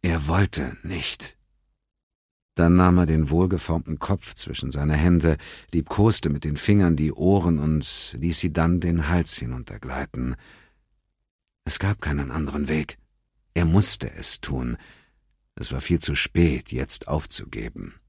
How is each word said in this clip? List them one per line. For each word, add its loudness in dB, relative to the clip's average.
Er -2
wollte 0
nicht. -8
Dann 4
nahm 6
er 4
den 0
wohlgeformten -2
Kopf -6
zwischen -6
seine 0
Hände, 4
liebkoste 2
mit -4
den -2
Fingern 4
die 0
Ohren 2
und -2
ließ 0
sie -2
dann 2
den 0
Hals 4
hinuntergleiten. -8
Es 0
gab -2
keinen -4
anderen -6
Weg. -4
Er 0
musste 4
es 0
tun. -6
Es -8
war -6
viel 0
zu 2
spät, 2
jetzt 0
aufzugeben. -4